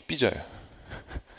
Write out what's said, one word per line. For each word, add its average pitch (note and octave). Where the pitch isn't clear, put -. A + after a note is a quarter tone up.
삐져요. D#3+
<laughs> -